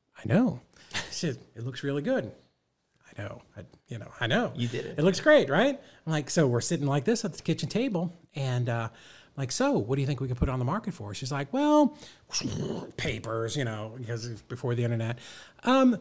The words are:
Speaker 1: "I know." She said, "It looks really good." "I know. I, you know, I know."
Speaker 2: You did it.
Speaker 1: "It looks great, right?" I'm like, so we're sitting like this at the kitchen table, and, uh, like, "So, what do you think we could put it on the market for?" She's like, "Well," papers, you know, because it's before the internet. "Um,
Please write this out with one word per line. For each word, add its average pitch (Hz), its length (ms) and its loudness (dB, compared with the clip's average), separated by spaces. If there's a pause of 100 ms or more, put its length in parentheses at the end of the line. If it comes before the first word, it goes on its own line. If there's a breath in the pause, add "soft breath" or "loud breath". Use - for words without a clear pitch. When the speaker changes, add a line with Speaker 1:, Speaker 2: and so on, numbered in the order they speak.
(180)
Speaker 1:
"I - 100 -10
know." 156 340 2 (460 loud breath)
She - 60 -14
said, 139 260 -4 (160)
"It 113 100 -10
looks 127 160 -8
really 143 220 -2
good." 208 280 -2 (840)
"I - 60 -10
know. - 180 -10 (160)
I, 107 40 -14 (260)
you 120 100 -12
know, 104 220 -14
I 120 80 0
know." 143 280 2
Speaker 2:
You 120 120 -2
did 117 180 -4
it. - 140 -6
Speaker 1:
"It 143 40 2
looks 185 180 4
great, 285 280 8
right?" 214 300 4 (260 soft breath)
I'm 160 60 -4
like, 147 180 -2
so 160 160 4
we're 120 160 4
sitting 127 240 -2
like 143 200 2
this 226 200 0
at 175 80 -6
the - 80 -14
kitchen 156 280 -2
table, 185 440 -2 (220)
and, 123 340 0
uh, 117 200 -2 (480 loud breath)
like, 135 140 -4
"So, 269 260 2
what 120 180 0
do 139 60 0
you 135 60 0
think 139 120 -2
we 135 80 -4
could 123 100 -4
put - 120 2
it - 20 -2
on 127 80 -2
the 123 60 0
market 185 280 -2
for?" 104 200 -10
She's 127 180 -8
like, 143 220 -4
"Well," 294 420 6 (1000 loud breath)
papers, 113 580 -4
you 143 100 0
know, 110 320 -6
because 117 280 -6
it's 117 160 -10
before 120 340 -4
the 120 80 0
internet. 117 360 0 (440 loud breath)
"Um, 254 380 6